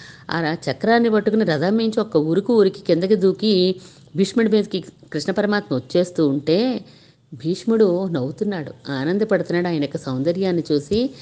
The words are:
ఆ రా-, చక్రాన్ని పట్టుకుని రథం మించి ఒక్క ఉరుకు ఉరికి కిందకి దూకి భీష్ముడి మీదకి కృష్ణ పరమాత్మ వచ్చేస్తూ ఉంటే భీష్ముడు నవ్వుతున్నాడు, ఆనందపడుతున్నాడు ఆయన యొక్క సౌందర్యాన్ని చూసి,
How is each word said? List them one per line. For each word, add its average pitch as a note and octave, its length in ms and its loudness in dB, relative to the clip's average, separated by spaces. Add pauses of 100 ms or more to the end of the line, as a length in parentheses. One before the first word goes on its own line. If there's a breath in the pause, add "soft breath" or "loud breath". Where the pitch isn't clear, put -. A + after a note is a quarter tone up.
(300 loud breath)
ఆ E3+ 100 -2
రా-, D#3+ 300 -4
చక్రాన్ని A#3 380 2
పట్టుకుని G#3+ 360 2
రథం E3+ 300 0
మించి A3+ 240 0
ఒక్క G#3 180 0
ఉరుకు E3 380 0
ఉరికి G3 260 2
కిందకి F#3 340 2
దూకి F#3 600 2 (400 loud breath)
భీష్ముడి G3+ 340 2
మీదకి G3+ 340 0 (300)
కృష్ణ D#3 180 -4
పరమాత్మ G#3 440 -2
వచ్చేస్తూ F3 520 0
ఉంటే F3+ 580 0 (480 loud breath)
భీష్ముడు F#3 720 0
నవ్వుతున్నాడు, E3 840 -6
ఆనందపడుతున్నాడు F3 760 0
ఆయన E3 140 -2
యొక్క C#3+ 160 -4
సౌందర్యాన్ని E3+ 720 -2
చూసి, G3+ 500 0